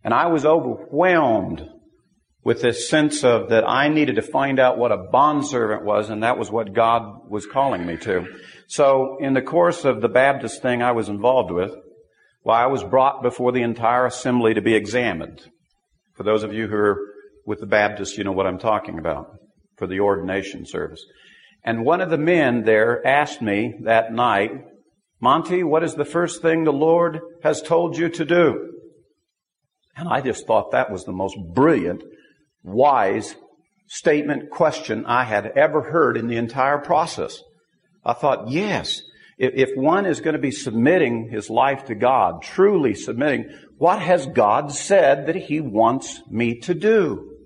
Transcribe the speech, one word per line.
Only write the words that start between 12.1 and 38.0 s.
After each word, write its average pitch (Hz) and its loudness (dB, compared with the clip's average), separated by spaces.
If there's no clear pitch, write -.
well, 113 2
I 120 2
was 131 -2
brought 127 2
before 123 0
the 123 0
entire 117 0
assembly 120 0
to 107 -2
be 113 2
examined. 101 -4
For - -14
those 107 2
of 107 -8
you 110 -4
who 104 -4
are 104 2
with 104 -8
the 110 -12
Baptists, 101 0
you 101 -6
know 98 -4
what 95 0
I'm 92 -4
talking 104 -4
about, 78 -6
for 95 -6
the 92 -6
ordination 95 -2
service. - -10
And 117 -4
one 170 2
of 180 -4
the 156 0
men 143 2
there 113 4
asked 143 0
me 110 -2
that 113 2
night, 113 0
"Monty, 160 2
what 160 2
is 131 -4
the 143 -4
first - -4
thing 165 2
the 151 2
Lord 160 2
has 156 0
told 165 0
you 170 0
to 165 -4
do?" 160 2
And 170 -10
I 131 0
just 120 -4
thought 110 2
that 127 0
was 92 -8
the 92 -10
most 95 -6
brilliant, 104 2
wise 107 2
statement, 147 -2
question 131 -2
I 123 2
had 107 -2
ever 151 2
heard 131 0
in 113 -4
the 120 -4
entire 131 -2
process. 156 -4